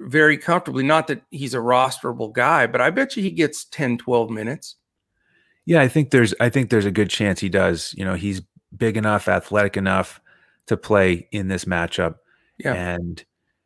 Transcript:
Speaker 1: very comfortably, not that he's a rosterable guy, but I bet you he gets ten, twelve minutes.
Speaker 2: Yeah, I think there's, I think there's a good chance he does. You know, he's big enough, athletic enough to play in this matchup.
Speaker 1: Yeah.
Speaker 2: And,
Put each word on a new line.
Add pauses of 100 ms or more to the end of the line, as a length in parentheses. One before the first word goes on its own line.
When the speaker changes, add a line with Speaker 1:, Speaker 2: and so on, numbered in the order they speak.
Speaker 1:
very
comfortably,
not
that (100)
he's
a
rosterable
guy,
but
I
bet
you
he
gets
ten,
twelve
minutes. (880)
Speaker 2:
Yeah,
I
think
there's,
I
think
there's
a
good
chance
he
does.
You
know,
he's (360)
big
enough,
athletic
enough (460)
to
play
in
this
matchup. (440)
Speaker 1:
Yeah.
Speaker 2:
And, (420)